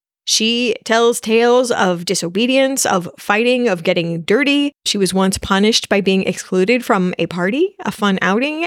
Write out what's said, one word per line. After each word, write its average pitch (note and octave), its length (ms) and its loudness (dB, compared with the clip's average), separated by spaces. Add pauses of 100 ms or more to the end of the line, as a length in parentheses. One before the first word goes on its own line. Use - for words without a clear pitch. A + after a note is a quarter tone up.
(220)
She A#3 520 -2 (100)
tells A#3 340 2
tales A#3+ 520 2
of F3+ 340 0
disobedience, B3 800 0
of F3+ 320 -2
fighting, A#3+ 500 0
of F3+ 160 -2
getting E3+ 380 -2
dirty. C#4+ 500 2 (140)
She - 140 -2
was F#3 160 0
once F#3+ 240 0
punished G3+ 500 0
by G3+ 100 2
being F#3+ 240 2
excluded F#3+ 600 0
from F3+ 320 0
a E3+ 80 -2
party, G#3 540 -2
a C4+ 120 -6
fun G3 300 0
outing, C#4+ 460 0